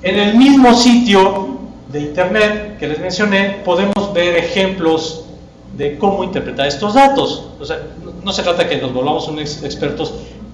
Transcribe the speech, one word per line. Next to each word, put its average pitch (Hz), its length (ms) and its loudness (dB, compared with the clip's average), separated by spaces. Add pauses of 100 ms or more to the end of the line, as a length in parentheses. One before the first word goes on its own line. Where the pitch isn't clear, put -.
En 190 160 -2
el 208 180 2
mismo 262 380 8
sitio 202 840 4 (340)
de 147 80 -6
internet 208 800 -2
que 143 100 -6
les 151 100 -4
mencioné, 196 640 -2
podemos 190 480 0
ver 175 240 0
ejemplos 170 920 -2 (500)
de 143 220 -4
cómo 196 260 0
interpretar 127 420 -6
estos 208 280 -4
datos. 269 560 2 (100)
O 147 40 -14
sea, 151 140 -8 (240)
no, - 100 -16 (120)
no 196 80 -6
se 196 100 -4
trata 175 240 0
que 147 120 -2
nos 131 140 -6
volvamos 151 360 -4
unos 151 140 -8
ex-, - 200 -10
expertos - 520 -6 (400)